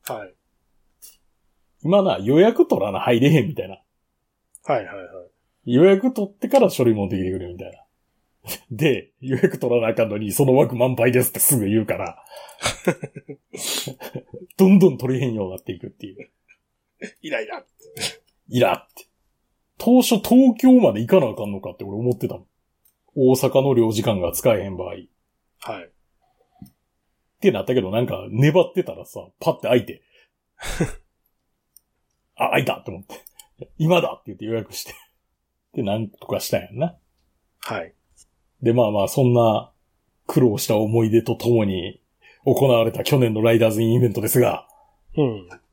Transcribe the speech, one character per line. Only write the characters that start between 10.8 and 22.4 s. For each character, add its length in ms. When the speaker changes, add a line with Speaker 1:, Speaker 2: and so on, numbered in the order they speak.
Speaker 2:
杯 160
で 120
す 60
っ 40
て 60
す 180
ぐ 100
言 160
う 20
か 100
ら。 280
<laughs> 1200
ど 100
ん 120
ど 120
ん 60
取 220
れ 60
へ 20
ん 60
よ 100
う 20
に 60
な 60
っ 40
て 120
い 60
く 80
っ 40
て 160
い 60
う。 180
Speaker 1:
イ 80
ラ 120
イ 60
ラ。 160
Speaker 2:
イ 100
ラ 300
っ 40
て。 140
当 240
初 160
東 400
京 220
ま 120
で 100
行 80
か 100
な 100
あ 60
か 100
ん 60
の 100
か 100
っ 60
て 60
俺 140
思 140
っ 60
て 100
た 80
も 60